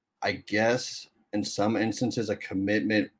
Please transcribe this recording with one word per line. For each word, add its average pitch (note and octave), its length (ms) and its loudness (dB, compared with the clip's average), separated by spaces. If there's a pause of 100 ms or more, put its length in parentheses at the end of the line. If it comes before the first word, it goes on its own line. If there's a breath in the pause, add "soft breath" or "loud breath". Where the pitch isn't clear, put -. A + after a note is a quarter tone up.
(220)
I G2 100 0
guess A2 760 0 (240)
in G#2 120 0
some G#2 320 0
instances, A2 520 0
a G2+ 80 0
commitment, G#2 840 0